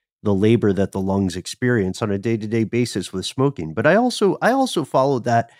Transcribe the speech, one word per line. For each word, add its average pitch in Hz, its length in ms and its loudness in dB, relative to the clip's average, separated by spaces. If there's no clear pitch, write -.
the 104 100 2
labor 107 400 4
that 95 200 0
the 98 80 -4
lungs 95 360 0
experience 101 640 -2
on 110 100 -2
a 98 80 -2
day-to-day 110 460 -2
basis 113 480 -2
with 92 140 -6
smoking. 117 480 -4
But 110 120 0
I 170 100 6
also, 226 440 0
I 202 120 2
also 254 320 0
followed 135 400 0
that 117 360 0